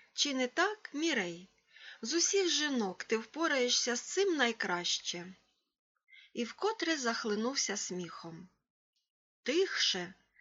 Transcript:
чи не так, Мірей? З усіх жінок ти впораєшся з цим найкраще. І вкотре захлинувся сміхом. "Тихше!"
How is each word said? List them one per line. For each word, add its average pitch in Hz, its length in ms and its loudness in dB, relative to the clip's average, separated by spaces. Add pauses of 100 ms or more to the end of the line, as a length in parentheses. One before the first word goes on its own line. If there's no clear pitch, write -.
(120)
чи 285 220 0
не 254 140 2
так, 392 440 0
Мірей? 196 560 -2 (540)
З 233 120 -2
усіх 359 340 4
жінок 277 560 0
ти 233 120 2
впораєшся 247 800 0
з 233 40 -4
цим 370 360 2
найкраще. 185 960 -2 (1000)
І 233 120 -4
вкотре 339 520 0
захлинувся 233 800 0
сміхом. 175 720 -8 (1000)
"Тихше!" 247 680 2 (260)